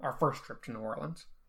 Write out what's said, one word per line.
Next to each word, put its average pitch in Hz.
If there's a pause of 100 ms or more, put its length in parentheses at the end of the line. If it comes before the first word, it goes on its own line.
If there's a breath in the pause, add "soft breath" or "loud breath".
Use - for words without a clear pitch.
our 131
first 143
trip -
to 120
New 110
Orleans. 110 (220)